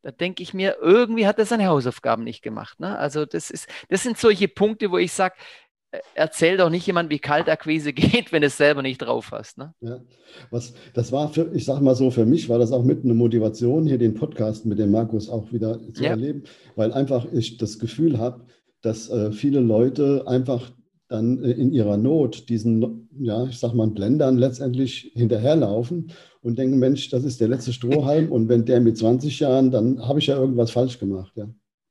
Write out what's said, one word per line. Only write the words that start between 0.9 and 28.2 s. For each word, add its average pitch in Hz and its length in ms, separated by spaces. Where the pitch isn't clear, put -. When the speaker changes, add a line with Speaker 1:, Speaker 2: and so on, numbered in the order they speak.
Speaker 1:
hat 208 120
er 214 80
seine 208 220
Hausaufgaben 120 540
nicht 113 200
gemacht, 107 380
ne? 180 180
Also 147 260
das 160 260
ist, - 160
das 190 140
sind 240 160
solche 208 300
Punkte, 208 420
wo 180 80
ich 175 140
sag, 185 240
äh, - 100
erzähl 165 440
doch 175 100
nicht 170 180
jemand, 170 240
wie 147 80
Kaltakquise 156 760
<laughs> - 20
geht, - 380
wenn 156 100
du 143 60
es - 100
selber 143 240
nicht 131 160
drauf 120 340
hast, 110 260
ne? 147 220
Speaker 2:
Ja, 123 200
was, 117 220
das 120 180
war 147 160
für, 160 260
ich 127 120
sag 139 140
mal 131 140
so, 131 160
für 120 140
mich 113 240
war 117 100
das 120 140
auch 123 100
mit 135 220
eine 120 100
Motivation, 120 720
hier 131 120
den 110 160
Podcast 110 520
mit 104 120
dem 104 120
Markus 110 380
auch 113 240
wieder 113 260
zu - 100
Speaker 1:
Ja. 143 80
Speaker 2:
erleben, 139 320
weil 113 160
einfach 135 380
ich - 280
das 107 200
Gefühl 139 400
hab, 123 280
dass, 113 300
äh, 107 220
viele 139 280
Leute 131 680
einfach 127 440
dann, 117 360
äh, 120 80
in 131 200
ihrer 104 260
Not 131 500
diesen, 113 600
ja, 117 260
ich 127 120
sag 117 160
mal, 110 140
Blendern 127 500
letztendlich 127 760
hinterherlaufen 120 960
und 120 160
denken, 131 200
„Mensch, 131 320
das 131 140
ist 127 160
der 110 80
letzte 123 240
Strohhalm 143 600